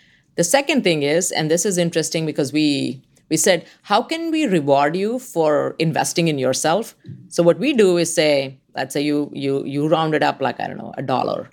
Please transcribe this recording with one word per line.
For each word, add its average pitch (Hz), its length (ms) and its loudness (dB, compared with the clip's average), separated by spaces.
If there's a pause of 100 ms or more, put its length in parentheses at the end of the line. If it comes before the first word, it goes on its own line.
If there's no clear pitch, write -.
(340)
The 175 100 0
second 285 400 0
thing 160 180 2
is, 151 300 0
and 156 180 -2
this 170 140 2
is 190 140 0
interesting 165 480 -2
because 147 260 -2
we, 139 480 0 (300)
we 156 80 0
said, 170 260 2 (180)
"How 220 200 2
can 330 280 -4
we 311 160 0
reward 147 480 2
you 208 240 -2
for 151 600 0
investing 160 500 0
in 147 100 0
yourself?" 151 560 0 (340)
So - 140 0
what 170 160 6
we 269 140 0
do 196 240 4
is 165 160 0
say, 139 480 0 (140)
let's 135 180 -6
say 147 80 -2
you, 147 320 -2
you, 139 320 -4
you 143 240 -2
round 160 260 2
it 151 80 2
up, 139 200 0
like, 127 180 -4
I - 60 -4
don't - 100 -8
know, - 220 -14
a 135 40 -8
dollar, 127 500 -2